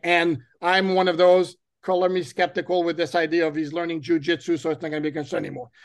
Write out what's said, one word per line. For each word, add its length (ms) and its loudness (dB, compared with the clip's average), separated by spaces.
And 360 2
I'm 340 2
one 140 2
of 80 0
those, 400 6
color 260 2
me 140 -2
skeptical 600 -2
with 120 -2
this 200 -2
idea 320 2
of 80 -6
he's 180 -4
learning 300 -6
jujitsu, 540 -2
so 120 -6
it's 120 -4
not 80 -6
gonna 120 -6
be 80 -2
a 20 -4
concern 340 -6
anymore. 240 -12